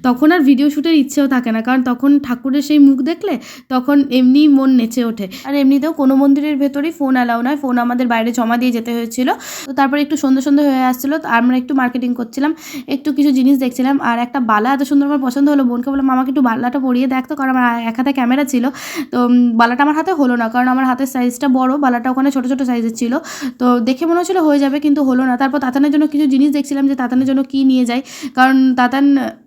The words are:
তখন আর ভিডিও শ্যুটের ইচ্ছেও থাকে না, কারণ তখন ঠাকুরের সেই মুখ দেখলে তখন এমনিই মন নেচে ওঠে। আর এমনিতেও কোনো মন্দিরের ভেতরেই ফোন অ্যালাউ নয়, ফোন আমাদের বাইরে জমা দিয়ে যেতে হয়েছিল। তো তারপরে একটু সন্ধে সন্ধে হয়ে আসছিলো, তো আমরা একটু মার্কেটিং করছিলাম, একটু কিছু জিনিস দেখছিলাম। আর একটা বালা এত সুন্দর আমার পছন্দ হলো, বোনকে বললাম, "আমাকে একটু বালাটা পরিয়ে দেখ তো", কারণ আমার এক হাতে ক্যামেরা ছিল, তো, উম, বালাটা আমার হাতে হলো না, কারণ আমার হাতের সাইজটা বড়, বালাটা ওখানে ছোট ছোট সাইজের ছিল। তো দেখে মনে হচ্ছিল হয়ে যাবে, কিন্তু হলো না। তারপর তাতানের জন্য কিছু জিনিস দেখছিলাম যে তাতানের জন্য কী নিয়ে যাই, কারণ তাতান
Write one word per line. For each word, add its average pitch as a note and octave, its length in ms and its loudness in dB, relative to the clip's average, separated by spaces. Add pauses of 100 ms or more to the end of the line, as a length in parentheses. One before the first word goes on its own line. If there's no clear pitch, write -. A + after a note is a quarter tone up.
তখন B3+ 280 2
আর F4+ 80 2
ভিডিও C#4 300 4
শ্যুটের D4 240 -2
ইচ্ছেও C#4+ 340 0
থাকে B3 240 -2
না, A3 100 -2
কারণ B3 220 0
তখন C4 360 2
ঠাকুরের C4+ 420 -4
সেই D4+ 180 2
মুখ C#4 200 6
দেখলে D#4 400 -4 (300)
তখন C4+ 420 2
এমনিই C4 360 4
মন C4+ 220 4
নেচে A#3+ 360 0
ওঠে। A3 220 -6 (180)
আর C#4 100 -4
এমনিতেও C#4 380 2
কোনো C4+ 220 2
মন্দিরের C#4 420 2
ভেতরেই C#4+ 340 -2
ফোন C#4 240 -2
অ্যালাউ A#3+ 260 0
নয়, C#4 160 -2
ফোন B3+ 200 -2
আমাদের A#3+ 300 -2
বাইরে A#3 240 -2
জমা A#3 260 -2
দিয়ে B3 140 0
যেতে A#3 220 -4
হয়েছিল। A#3+ 400 -4 (320)
তো C4+ 80 -12
তারপরে C#4 280 0
একটু D4 160 -2
সন্ধে C4 240 0
সন্ধে C#4+ 220 2
হয়ে C4 200 0
আসছিলো, B3+ 340 -2
তো D4+ 100 -8
আমরা B3 300 2
একটু B3+ 160 -4
মার্কেটিং B3 400 -2
করছিলাম, C4 420 -4 (320)
একটু C#4+ 260 -4
কিছু C#4+ 180 2
জিনিস C4 280 2
দেখছিলাম। C4 420 0
আর A#3 180 -2
একটা B3 200 -4
বালা A3+ 340 0
এত C#4 100 -2
সুন্দর C#4 240 2
আমার D4 140 0
পছন্দ C#4 280 0
হলো, C#4+ 140 2
বোনকে A#3+ 260 -2
বললাম, C4+ 200 0
"আমাকে C4 220 0
একটু C#4 100 0
বালাটা B3 380 0
পরিয়ে B3+ 280 0
দেখ B3+ 200 -2
তো", D4+ 80 -8
কারণ C4+ 140 -4
আমার A#3+ 320 0
এক A3+ 160 -6
হাতে C4+ 160 0
ক্যামেরা C4 300 0
ছিল, B3+ 260 -2 (420)
তো, B3 140 0
উম, A#3+ 320 2
বালাটা A#3+ 260 2
আমার D4 120 2
হাতে D#4+ 160 -2
হলো C#4 240 0
না, A3+ 140 -2
কারণ B3 180 0
আমার C4 180 0
হাতের B3+ 220 -2
সাইজটা B3 400 -2
বড়, C4 300 2
বালাটা B3+ 340 0
ওখানে C4+ 200 0
ছোট C4 160 -2
ছোট C4+ 160 -2
সাইজের A#3 320 -2
ছিল। A#3+ 220 -2 (420)
তো B3 200 2
দেখে C4 260 -2
মনে E4+ 140 0
হচ্ছিল F#4 180 -2
হয়ে D4+ 220 2
যাবে, C#4 200 0
কিন্তু D4 240 0
হলো C4 220 0
না। B3 120 0
তারপর C4+ 220 -2
তাতানের C#4 320 0
জন্য D4+ 160 2
কিছু D4 180 0
জিনিস C4+ 260 2
দেখছিলাম C#4 360 -2
যে C4+ 80 0
তাতানের B3+ 320 0
জন্য C4+ 160 0
কী C4+ 200 -2
নিয়ে B3+ 220 2
যাই, A#3+ 160 -2 (340)
কারণ C4 400 4
তাতান C4+ 420 2 (300)